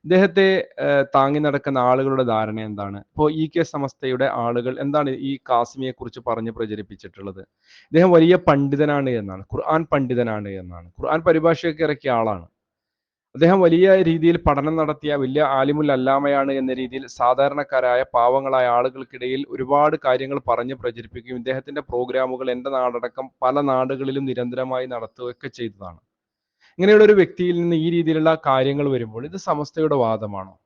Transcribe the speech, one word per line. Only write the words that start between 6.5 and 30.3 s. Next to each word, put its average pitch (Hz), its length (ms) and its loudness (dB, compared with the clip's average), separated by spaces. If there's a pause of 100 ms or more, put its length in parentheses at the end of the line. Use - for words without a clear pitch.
പ്രചരിപ്പിച്ചിട്ടുള്ളത്? 101 880 -12 (460)
ഇദ്ദേഹം 175 260 4
വലിയ 170 240 8
പണ്ഡിതനാണ് 143 760 2
എന്നാണ്, 101 320 -6
ഖുർആൻ 160 440 -4
പണ്ഡിതനാണ് 120 640 -2
എന്നാണ്, 90 380 -14
ഖുർആൻ 151 340 -4
പരിഭാഷയൊക്കെ 165 600 0
ഇറക്കിയ 143 280 -4
ആളാണ്. 110 320 -2 (920)
അദ്ദേഹം 170 260 4
വലിയ 180 400 6
രീതിയിൽ 165 360 2
പഠനം 156 380 0
നടത്തിയ 151 400 -4
വലിയ 135 260 -2
ആലിമുൽ 143 500 0
അല്ലാമയാണ് 139 600 0
എന്ന 131 220 -4
രീതിയിൽ 131 340 -8
സാധാരണക്കാരായ 131 1040 0
പാവങ്ങളായ 127 540 2
ആളുകൾക്കിടയിൽ 127 800 -2
ഒരുപാട് 143 560 0
കാര്യങ്ങൾ 135 420 -2
പറഞ്ഞ് 120 260 -2
പ്രചരിപ്പിക്കുകയും 120 640 -10
ഇദ്ദേഹത്തിന്റെ 131 440 -8
പ്രോഗ്രാമുകൾ 127 720 -4
എന്റെ 123 180 -8
നാടടക്കം 127 600 -4 (120)
പല 131 200 0
നാടുകളിലും 135 640 -2
നിരന്തരമായി 127 600 -6
നടത്തുകയൊക്കെ 123 600 -12
ചെയ്തതാണ്. 98 500 -12 (840)
ഇങ്ങനെയുള്ള 208 240 6
ഒരു 208 100 8
വ്യക്തിയിൽ 180 420 2
നിന്ന് 170 200 0
ഈ 160 160 0
രീതിയിലുള്ള 160 540 2
കാര്യങ്ങൾ 139 440 0
വരുമ്പോൾ 117 360 -6
ഇത് 165 120 -14
സമസ്തയുടെ 156 580 -4
വാദമാണോ? 104 720 -4